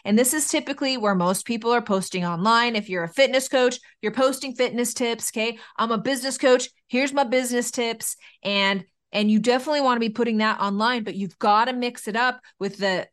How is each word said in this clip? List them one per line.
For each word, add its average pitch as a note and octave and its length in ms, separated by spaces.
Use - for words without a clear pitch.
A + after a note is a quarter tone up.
And G#3 140
this B3 160
is D#4 140
typically C#4 500
where G#3 160
most F#3+ 320
people A#3 260
are A#3+ 120
posting F#3+ 420
online. A3+ 500
If G#3+ 140
you're F3+ 140
a E3 100
fitness C4 340
coach, B3+ 300
you're G#3+ 100
posting C4 440
fitness A#3+ 400
tips. A#3 360
Okay. A3+ 280
"I'm A3+ 140
a A3+ 80
business C4 400
coach. B3+ 280
Here's C4+ 260
my C#4+ 120
business A#3+ 440
tips." A#3 460
And, G3 440
and G#3 180
you G#3+ 80
definitely B3+ 440
wanna B3 180
be A3+ 100
putting A3+ 280
that G#3+ 220
online, G#3+ 440
but G#3+ 100
you've G3 240
gotta A3+ 360
mix B3 340
it G#3 80
up B3 260
with G3 200
the F#3+ 360